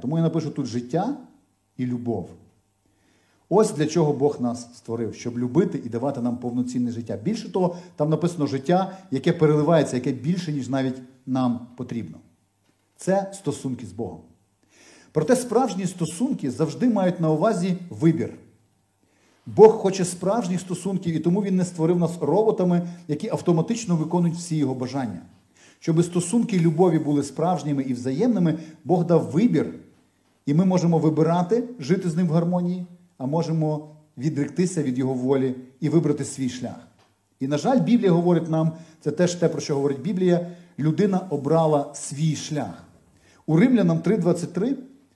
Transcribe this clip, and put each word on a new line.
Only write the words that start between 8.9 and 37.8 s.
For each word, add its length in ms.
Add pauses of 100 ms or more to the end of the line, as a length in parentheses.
яке 220
переливається, 640
яке 160
більше, 420
ніж 160
навіть 320 (240)
нам 420 (100)
потрібно». 400 (800)
Це 360
стосунки 520
з 60
Богом. 280 (920)
Проте 240
справжні 520
стосунки 640
завжди 380
мають 300
на 120
увазі 460 (120)
вибір. 440 (1120)
Бог 260
хоче 340
справжніх 560
стосунків, 540
і 40
тому 240
Він 120
не 100
створив 340
нас 120 (100)
роботами, 680 (200)
які 220
автоматично 680
виконують 420
всі 180
Його 200
бажання. 460 (580)
Щоби 240
стосунки 560
любові 400
були 240
справжніми 600
і 100
взаємними, 680 (240)
Бог 220
дав 260
вибір, 420 (720)
і 80
ми 120
можемо 340
вибирати 640 (160)
жити 300
з 60
Ним 120
в 40
гармонії, 540 (320)
а 80
можемо 720 (220)
відректися 680
від 140
Його 160
волі 420 (240)
і 100
вибрати 360
свій 240
шлях. 380 (520)
І, 80
на 100
жаль, 220
Біблія 320